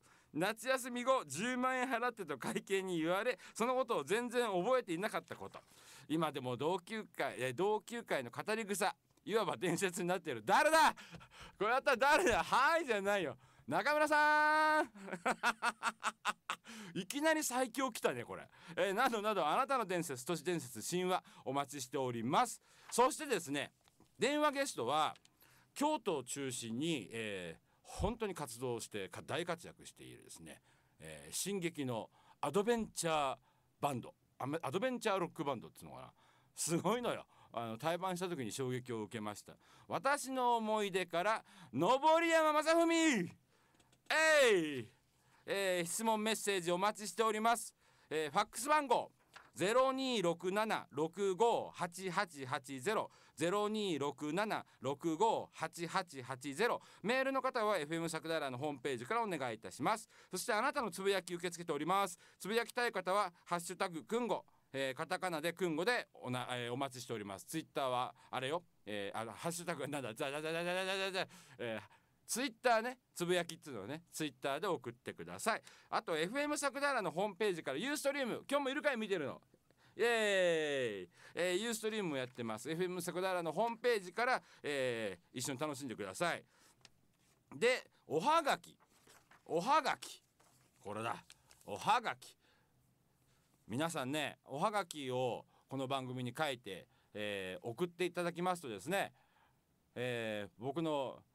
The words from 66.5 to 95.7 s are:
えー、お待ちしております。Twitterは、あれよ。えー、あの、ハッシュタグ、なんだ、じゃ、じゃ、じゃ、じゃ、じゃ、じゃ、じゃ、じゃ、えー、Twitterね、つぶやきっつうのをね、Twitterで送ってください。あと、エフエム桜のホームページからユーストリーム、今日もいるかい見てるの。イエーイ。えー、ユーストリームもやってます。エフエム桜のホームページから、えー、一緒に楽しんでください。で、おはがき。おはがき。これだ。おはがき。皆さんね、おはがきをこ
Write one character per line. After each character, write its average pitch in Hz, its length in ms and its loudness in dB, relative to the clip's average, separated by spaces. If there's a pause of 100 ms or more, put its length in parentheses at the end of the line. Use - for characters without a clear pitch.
え 120 160 -4
ー、 120 40 -4
お 123 40 -2
待 131 240 -4
ち - 20 -12
し - 40 -12
て 123 80 -4
お 110 40 -4
り 104 60 -6
ま 98 140 -8
す。 - 80 -16
Twitter 151 420 -4
は、 123 260 -2 (160)
あ 123 80 -4
れ 131 100 -2
よ。 170 140 -2 (220)
え 101 280 -4
ー、 - 60 -6
あ 110 60 -4
の、 113 80 -8
ハ 101 160 -6
ッ 170 40 0
シ 170 100 -8
ュ - 20 -12
タ 170 100 -4
グ、 131 140 -6
な 143 100 -4
ん 135 40 -4
だ、 110 120 -6
じ 151 80 -8
ゃ、 139 80 -2
じ 143 60 -6
ゃ、 151 60 -4
じ 156 60 -4
ゃ、 160 40 -2
じ 165 60 -2
ゃ、 170 40 -2
じ 175 80 -2
ゃ、 185 140 -2
じ 190 60 -2
ゃ、 196 60 -2
じ 190 60 -2
ゃ、 190 100 -2
じ 185 60 -2
ゃ、 156 100 -2 (300)
え 110 220 -6
ー、 - 220 -20 (220)
Twitter 233 560 2
ね、 247 180 -6 (160)
つ 175 120 -2
ぶ 180 80 4
や 175 100 2
き 165 120 -10
っ - 20 -20
つ 156 120 -14
う 127 40 -8
の 101 80 -6
を 98 40 -8
ね、 156 240 -10
Twitter 147 480 -2
で 185 80 -4
送 151 220 -2
っ 117 60 -6
て - 180 -12
く 90 140 -14
だ 87 120 -10
さ 214 180 0
い。 - 60 -10 (280)
あ 202 100 0
と、 185 160 -4
エ 160 100 0
フ 240 140 -4
エ 294 60 0
ム 294 100 -2
桜 277 460 0
の 170 80 -2
ホ 175 160 0
ー - 20 -4
ム 185 80 -8
ペ 214 140 2
ー - 20 0
ジ 160 100 -4
か 143 100 -2
ら 131 40 -2
ユ 240 160 -2
ー 294 60 0
ス - 40 -6
ト 277 100 2
リ 277 80 -2
ー 254 60 0
ム、 165 220 -4
今 285 120 2
日 - 20 0
も 262 80 0
い 277 40 -2
る 294 60 -2
か 294 120 2
い 247 40 -2
見 220 100 -2
て 190 120 0
る 143 80 -2
の。 92 160 -8 (520)
イ - 80 -2
エ 165 1040 2
ー - 0 -
イ。 - 40 -14 (260)
え 180 180 0
ー、 180 60 2
ユ 226 140 0
ー - 20 -2
ス 220 80 -6
ト 220 80 0
リ 220 80 -2
ー 208 40 0
ム 170 80 0
も 139 60 0
や 127 80 0
っ 127 40 -6
て 123 140 -10
ま 113 160 -2
す。 139 120 -8
エ 160 40 -2
フ 175 100 0
エ 180 40 0
ム 180 140 -4
桜 180 400 -2
の 160 100 -2
ホ 202 140 2
ー 233 40 -2
ム 220 60 -6
ペ 240 200 2
ー 202 40 -2
ジ 180 140 -12
か 226 100 0
ら、 247 180 2 (200)
え 120 560 -2 (160)
ー、 - 40 -6
一 127 120 -4
緒 - 20 -4
に 123 60 -6
楽 131 160 -4
し 127 100 -10
ん 131 40 -8
で 107 60 -6
く 95 80 -8
だ 95 120 -8
さ 170 200 -2
い。 107 80 -8 (1120)
で、 226 360 2 (160)
お 147 120 0
は 302 220 4
が 269 160 2
き。 - 180 -20 (680)
お 165 160 0
は 277 220 4
が 220 160 0
き。 - 240 -14 (600)
こ 101 120 -8
れ 107 80 -4
だ。 113 200 -4 (440)
お 101 100 -6
は 190 240 2
が 190 160 -4
き。 - 220 -20 (1300)
皆 147 220 -2
さ 156 140 -4
ん 127 80 -4
ね、 143 340 -4
お 135 120 -8
は 202 120 0
が 196 160 -2
き 147 240 -8
を 123 340 -2 (240)
こ 131 80 -8